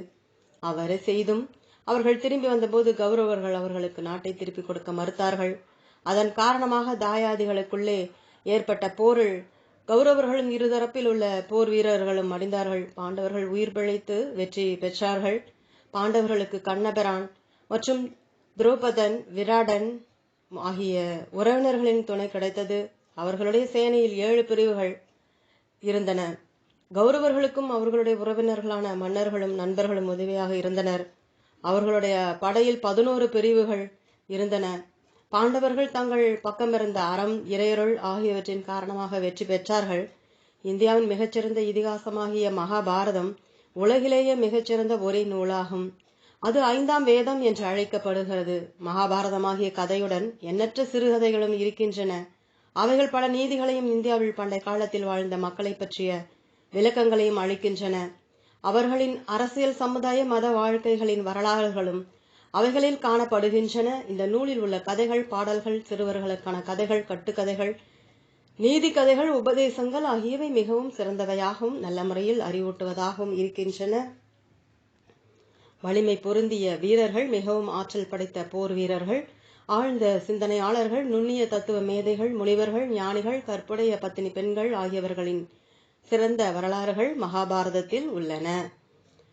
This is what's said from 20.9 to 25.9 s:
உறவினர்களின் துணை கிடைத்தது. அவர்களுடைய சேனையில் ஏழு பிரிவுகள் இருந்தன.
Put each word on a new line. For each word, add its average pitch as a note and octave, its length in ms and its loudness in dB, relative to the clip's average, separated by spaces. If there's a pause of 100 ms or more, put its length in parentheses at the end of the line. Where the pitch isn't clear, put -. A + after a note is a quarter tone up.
உறவினர்களின் A#3+ 720 2
துணை G3+ 280 -4
கிடைத்தது. G3 460 -4 (360)
அவர்களுடைய G3+ 520 0
சேனையில் A#3+ 500 2
ஏழு A3+ 280 2
பிரிவுகள் G#3+ 500 2 (880)
இருந்தன. G3 380 0 (680)